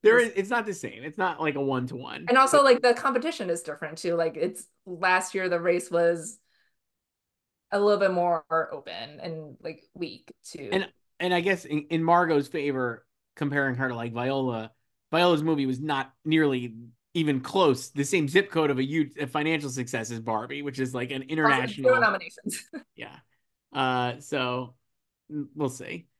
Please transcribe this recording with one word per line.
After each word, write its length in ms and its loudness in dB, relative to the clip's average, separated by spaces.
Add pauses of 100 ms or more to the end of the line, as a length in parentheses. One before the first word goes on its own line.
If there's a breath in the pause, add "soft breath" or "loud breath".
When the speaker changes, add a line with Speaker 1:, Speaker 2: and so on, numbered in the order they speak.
Speaker 1:
There 160 8
Speaker 2:
This 100 4
Speaker 1:
is, 80 -8
it's 140 -2
not 160 0
the 80 -4
same. 300 -10
It's 140 -12
not, 220 0
like, 160 0
a 40 -2
one-to-one. 680 -4
Speaker 2:
And 100 6
also, 200 6
Speaker 1:
But 60 6
Speaker 2:
like, 180 6
the 120 6
competition 560 -2
is 120 -2
different 360 -10
too. 160 -2
Like, 220 0
it's, 300 -6 (200)
last 480 0
year 140 -2
the 120 0
race 300 0
was 480 0 (1300)
a 100 0
little 200 4
bit 120 4
more 320 0 (280)
open 480 -12
and, 400 -12
like, 220 -12 (120)
weak 380 -12 (120)
too. 280 -12
Speaker 1:
And, 160 -2 (320)
and 140 0
I 60 4
guess 240 0
in, 260 -4
in 120 0
Margot's 460 4
favor, 580 -4 (300)
comparing 400 0
her 120 -2
to, 60 -4
like, 180 -6
Viola, 600 -2 (380)
Viola's 320 4
movie 240 0
was 140 -2
not 320 -4 (120)
nearly 500 2 (400)
even 260 2
close, 500 2
the 140 -2
same 240 0
zip 220 2
code 200 2
of 80 0
a 60 0
huge, 340 -2
a 80 -4
financial 440 -2
success 400 -6
as 100 -8
Barbie, 420 -6
which 160 -8
is, 160 -2
like, 160 -6
an 120 -6
Speaker 2:
Also, 100 -10
Speaker 1:
international 580 2
Speaker 2:
zero 100 6
nominations. 720 -4
<laughs> 240 -16
Speaker 1:
Yeah. 200 -16 (560)
Uh, 480 -2
so, 540 -4 (560)
mm, 240 -8
we'll 140 -2
see. 380 -10 (140)